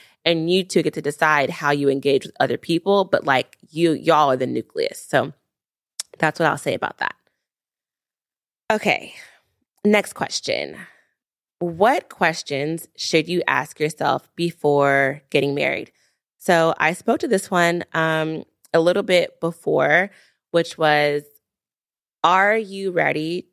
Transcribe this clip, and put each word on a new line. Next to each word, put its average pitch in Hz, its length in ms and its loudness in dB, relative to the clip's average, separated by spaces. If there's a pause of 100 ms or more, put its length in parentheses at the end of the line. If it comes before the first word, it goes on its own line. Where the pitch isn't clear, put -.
(240)
and 165 260 0
you 185 120 2
two 180 200 0
get 156 120 -2
to 156 80 -8
decide 147 480 2
how 151 220 -2
you 143 160 0
engage 135 360 0
with - 140 -18
other 135 180 0
people. 190 480 0
But, - 200 -2
like, 131 340 -2 (120)
you, 165 220 2
y'all 151 380 2
are 131 60 2
the 127 100 -4
nucleus. 117 540 -6
So - 320 -2 (880)
that's 156 200 -2
what 160 100 2
I'll - 80 0
say - 180 -4
about - 240 -6
that. - 180 -6 (1600)
Okay. - 420 -2 (720)
Next 208 280 2
question. - 640 -6 (800)
What 175 500 0
questions 160 880 -4
should 160 320 0
you 170 200 -2
ask 135 320 -2
yourself 143 560 -2
before 143 920 0
getting 143 260 0
married? 139 360 -4 (480)
So 165 400 2
I 156 140 2
spoke 233 260 -2
to 330 100 -6
this 190 220 -2
one, 175 420 2
um, 160 520 -2 (280)
a 165 80 4
little 175 220 2
bit 180 380 0
before, 160 680 0 (420)
which 165 260 -2
was, 147 460 2 (1000)
are 190 340 4
you 196 340 -6
ready 160 600 -2